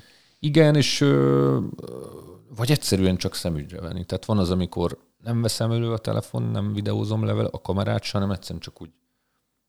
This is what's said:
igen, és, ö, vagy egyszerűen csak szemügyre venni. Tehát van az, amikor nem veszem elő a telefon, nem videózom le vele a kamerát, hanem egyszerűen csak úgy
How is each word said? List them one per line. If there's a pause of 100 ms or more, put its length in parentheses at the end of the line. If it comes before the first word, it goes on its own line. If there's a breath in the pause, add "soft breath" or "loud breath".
(400 soft breath)
igen,
és,
ö, (960)
vagy
egyszerűen
csak
szemügyre
venni.
Tehát
van
az,
amikor (260)
nem
veszem
elő
a
telefon,
nem
videózom
le
vele
a
kamerát,
hanem
egyszerűen
csak
úgy (800)